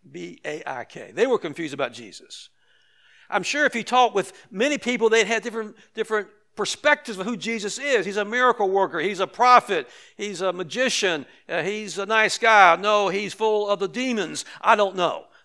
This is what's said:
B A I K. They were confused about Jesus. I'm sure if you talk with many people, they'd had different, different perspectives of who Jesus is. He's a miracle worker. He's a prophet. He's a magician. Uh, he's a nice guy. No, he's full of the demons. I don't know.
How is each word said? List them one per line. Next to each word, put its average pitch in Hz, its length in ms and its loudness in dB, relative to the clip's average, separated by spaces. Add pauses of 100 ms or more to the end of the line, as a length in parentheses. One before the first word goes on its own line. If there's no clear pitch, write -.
(100)
B 170 340 -16
A 151 220 -10
I 127 180 -10
K. - 300 -18
They 233 140 2
were 233 100 2
confused 156 340 -8
about 131 200 -4
Jesus. - 560 -18 (800)
I'm 196 120 -2
sure 294 220 -2
if - 100 0
you 226 80 -4
talk 240 320 2
with 190 200 -2 (160)
many 262 260 0
people, 226 320 0
they'd 220 180 4
had 226 160 -2
different, 220 340 -10 (180)
different 214 340 -4 (280)
perspectives 233 640 0
of 185 60 -6
who 220 140 -6
Jesus 208 400 -6
is. 254 260 0
He's 196 140 -4
a 208 60 -2
miracle 233 440 2
worker. 190 320 0
He's 185 180 -2
a 185 80 0
prophet. 226 600 4 (280)
He's 202 260 -8
a 185 100 0
magician. 180 720 -2 (240)
Uh, 170 140 -4
he's 196 360 -6
a 196 60 -4
nice 214 320 2
guy. 202 400 8
No, 202 320 0
he's 196 240 -4
full 214 360 -2
of 196 120 0
the 196 80 -4
demons. 202 560 -4 (160)
I 208 160 4
don't 196 180 0
know. 151 300 -2 (200)